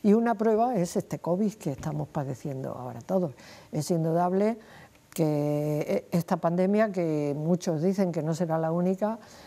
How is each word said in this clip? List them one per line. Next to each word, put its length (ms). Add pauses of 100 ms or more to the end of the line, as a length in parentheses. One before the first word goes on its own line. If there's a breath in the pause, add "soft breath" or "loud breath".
Y 100
una 220
prueba 400
es 220
este 240
covid 340
que 160
estamos 380
padeciendo 680
ahora 240
todos. 320 (400 loud breath)
Es 180
indudable 680 (560 loud breath)
que, 680
eh, 300
esta 260
pandemia, 560
que 420
muchos 460
dicen 320
que 100
no 120
será 240
la 120
única, 480 (280 loud breath)